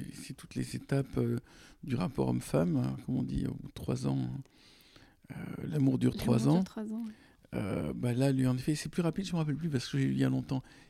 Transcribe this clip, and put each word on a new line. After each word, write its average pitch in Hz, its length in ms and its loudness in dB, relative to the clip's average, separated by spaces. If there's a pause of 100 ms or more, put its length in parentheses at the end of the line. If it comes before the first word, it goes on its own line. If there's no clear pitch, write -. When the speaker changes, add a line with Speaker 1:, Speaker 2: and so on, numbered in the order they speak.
(120)
Speaker 1:
c'est - 220 -12
toutes - 200 -16
les 127 220 -4
étapes, 139 420 -2
euh, 120 200 2 (440)
du 127 120 -4
rapport 123 340 0
homme-femme, 147 480 2
hein, 131 200 0 (100)
comme 131 100 -2
on 135 60 0
dit, 131 240 -2
au - 80 -4
bout - 140 -12
de - 40 -20
trois 131 340 -4
ans, 135 120 0
hein. 131 220 -4 (920)
Euh, - 40 -10 (340)
l'amour 135 300 4
dure 123 120 4
Speaker 2:
L'amour - 120 -4
Speaker 1:
trois - 160 6
Speaker 2:
dure 135 140 6
Speaker 1:
ans. 185 120 6
Speaker 2:
trois 214 280 -8
ans, 233 140 -6
ouais. 214 60 -10 (420)
Speaker 1:
Euh, 95 400 -2
bah 120 180 0
là, 135 180 2
lui, 131 160 2
en 127 100 2
effet, 139 180 0
c'est 151 160 -6
plus - 100 -4
rapide, 165 240 0
je 170 80 -8
me 175 60 0
rappelle 151 180 0
plus, 160 140 -2
parce 135 180 -2
que - 80 -4
j'ai 135 100 2
lu 135 60 2
il 131 60 0
y 135 60 4
a 131 40 4
longtemps. 131 340 0 (280)